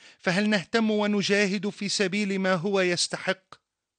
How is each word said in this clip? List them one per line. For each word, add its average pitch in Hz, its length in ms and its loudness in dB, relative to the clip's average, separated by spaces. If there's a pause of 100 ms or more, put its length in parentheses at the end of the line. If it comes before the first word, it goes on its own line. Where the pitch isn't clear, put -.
(180)
فهل 196 300 0
نهتم 214 420 2
ونجاهد 208 800 0
في 196 200 -8
سبيل 196 500 -2
ما 190 160 2
هو 190 260 0
يستحق؟ - 720 -4 (440)